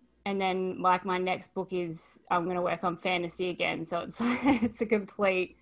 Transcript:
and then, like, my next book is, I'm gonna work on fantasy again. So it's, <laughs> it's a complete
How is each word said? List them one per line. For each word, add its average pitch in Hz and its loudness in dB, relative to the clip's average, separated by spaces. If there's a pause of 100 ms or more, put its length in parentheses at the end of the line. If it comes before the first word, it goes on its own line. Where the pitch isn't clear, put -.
(240)
and 196 -2
then, 185 0
like, 185 4
my 185 0
next 185 -2
book 185 -4
is, 170 -4 (100)
I'm 175 2
gonna 175 0
work 175 0
on 175 0
fantasy 180 -2
again. 165 -2
So 170 -2
it's, - -8
<laughs> 226 -4
it's 240 2
a 226 0
complete 196 0